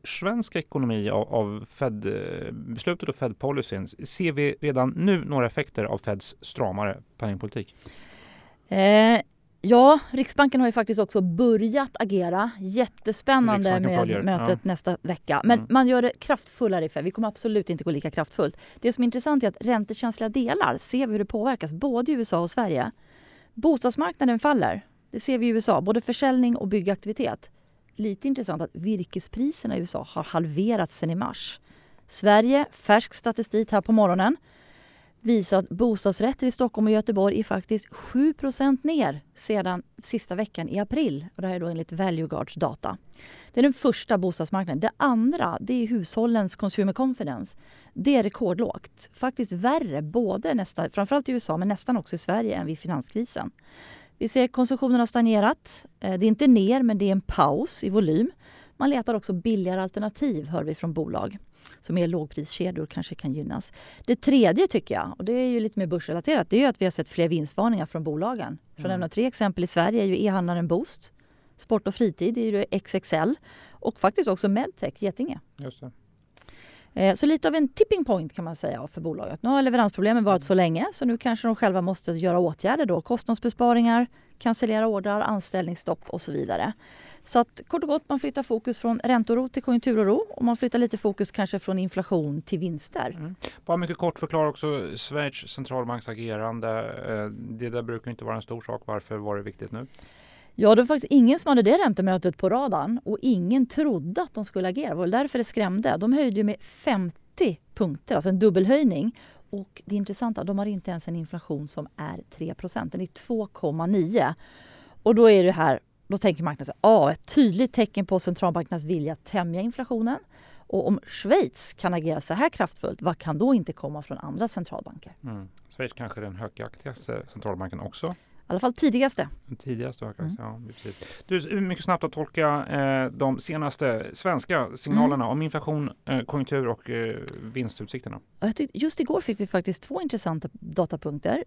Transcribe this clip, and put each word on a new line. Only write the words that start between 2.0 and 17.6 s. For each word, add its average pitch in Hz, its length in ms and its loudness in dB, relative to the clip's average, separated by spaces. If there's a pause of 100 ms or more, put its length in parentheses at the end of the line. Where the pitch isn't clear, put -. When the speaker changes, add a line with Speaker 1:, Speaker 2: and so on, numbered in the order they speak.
Speaker 1:
och 139 80 -6
Fed-policyn? 131 720 -6 (180)
Ser 170 260 -4
vi 143 280 0
redan 131 360 0
nu 180 280 2
några 135 220 0
effekter 117 380 -4
av 107 140 -4
Feds - 420 -6
stramare 101 600 -4 (180)
penningpolitik? 104 560 -8 (920)
Speaker 2:
Eh, 214 520 6 (400)
ja, 247 380 10 (120)
Riksbanken 262 500 2
har 247 80 4
ju 226 40 0
faktiskt 220 280 0
också 202 200 2
börjat 220 800 2
agera. 190 520 0 (100)
Jättespännande 220 960 2 (120)
Speaker 1:
Riksbanken 185 140 2
Speaker 2:
med 185 160 2
Speaker 1:
följer. 175 240 0
Speaker 2:
mötet 180 400 0
Speaker 1:
Ja. 185 60 -2
Speaker 2:
nästa 180 340 -2
vecka. 151 420 -4
Men 233 140 6
Speaker 1:
Mm. 220 120 -6
Speaker 2:
man 254 180 6
gör 247 140 4
det 247 160 0
kraftfullare 196 640 -2
i 160 40 -4
Fed. 147 160 -6
Vi 185 60 -2
kommer 220 180 -4
absolut 214 420 -2